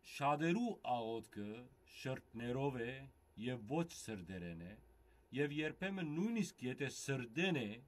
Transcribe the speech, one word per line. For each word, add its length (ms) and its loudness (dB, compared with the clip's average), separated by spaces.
շատերու 640 4
աղոթքը 600 0
շրթներով 880 -2
է 140 -2
և 300 -2
ոչ 240 2
սրտերեն 720 -6
է, 120 -10
և 220 0
երբեմն 600 0
նույնիսկ 480 2
եթե 280 0
սրտեն 680 2
է 120 0